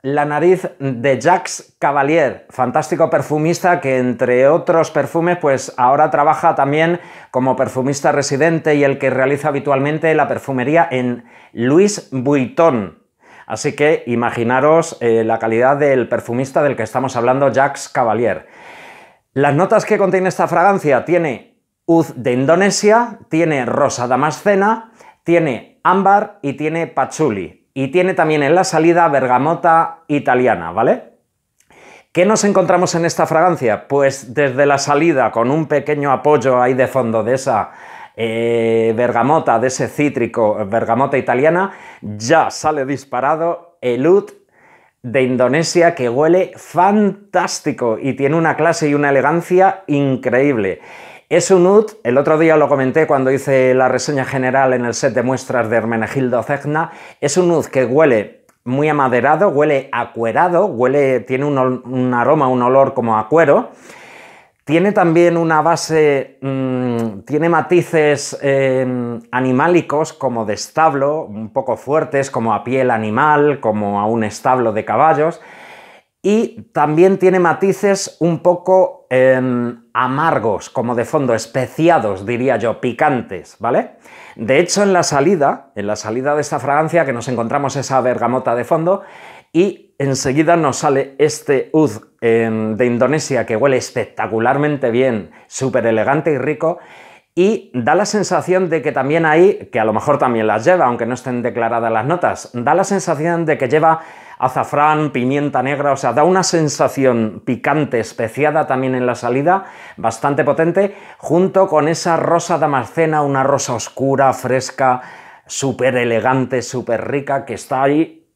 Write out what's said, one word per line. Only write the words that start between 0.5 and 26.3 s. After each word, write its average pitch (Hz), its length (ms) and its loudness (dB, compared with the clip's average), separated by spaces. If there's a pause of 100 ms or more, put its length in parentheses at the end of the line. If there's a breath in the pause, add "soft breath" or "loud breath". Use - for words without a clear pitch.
de 135 400 -2
Jacques - 600 -2
Cavalier, 143 720 0
fantástico 143 580 0
perfumista 160 720 0
que 131 160 -2
entre 127 520 2
otros 165 420 2
perfumes, 170 480 -2
pues 135 400 -2
ahora 143 320 4
trabaja 151 440 2
también 156 460 0 (300 loud breath)
como 131 260 0
perfumista 131 560 -2
residente 147 600 0
y 143 100 2
el 135 140 0
que 135 100 -2
realiza 135 400 0
habitualmente 143 680 0
la 143 140 0
perfumería 135 600 0
en 123 340 -4 (300 loud breath)
Louis 165 580 2
Vuitton. 131 920 0 (420 loud breath)
Así 127 280 -6
que 151 300 2
imaginaros, 120 920 0
eh, 113 220 2
la 113 160 0
calidad 113 380 2
del 135 320 2
perfumista 127 560 -2
del 135 100 0
que 113 80 -6
estamos 127 320 -4
hablando, 127 380 0
Jacques 139 360 -2
Cavalier. 110 600 -2 (840 loud breath)
Las 139 200 2
notas 196 300 2
que 208 140 0
contiene 185 300 0
esta 170 200 -2
fragancia: 170 560 2
tiene 156 560 -2 (260)
oud 165 200 2 (100)
de 123 160 -2
Indonesia, 196 960 2
tiene 156 360 0
rosa 123 440 -2
damascena, 190 840 0 (320 loud breath)
tiene 160 640 0
ámbar 196 580 2